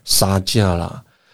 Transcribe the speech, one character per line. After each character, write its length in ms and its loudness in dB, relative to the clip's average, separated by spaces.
杀 340 2
价 360 0
啦。 280 -8